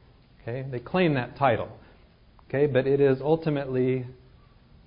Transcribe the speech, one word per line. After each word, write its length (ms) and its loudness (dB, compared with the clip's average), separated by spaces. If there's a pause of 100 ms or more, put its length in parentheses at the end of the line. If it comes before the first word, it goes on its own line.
(420)
Okay, 280 -10
they 100 -8
claim 340 0
that 240 -4
title. 320 2 (800)
Okay, 160 0
but 220 2
it 120 2
is 220 4
ultimately 840 -2 (800)